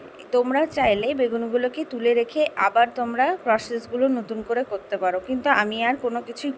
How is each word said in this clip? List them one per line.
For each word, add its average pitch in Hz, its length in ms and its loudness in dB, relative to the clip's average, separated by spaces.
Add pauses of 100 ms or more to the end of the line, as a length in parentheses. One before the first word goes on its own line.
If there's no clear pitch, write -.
(320)
তোমরা 254 340 2
চাইলে 247 480 2
বেগুনগুলোকে 247 720 -2
তুলে 233 300 0
রেখে 240 320 2 (100)
আবার 220 380 4
তোমরা 247 500 0
প্রসেসগুলো 233 640 0
নতুন 220 340 -4
করে 240 220 -2
করতে 202 320 -6
পারো, 185 240 0
কিন্তু 254 300 -2
আমি 220 340 2
আর 254 120 2
কোনো 240 260 -4
কিছুই 262 360 -8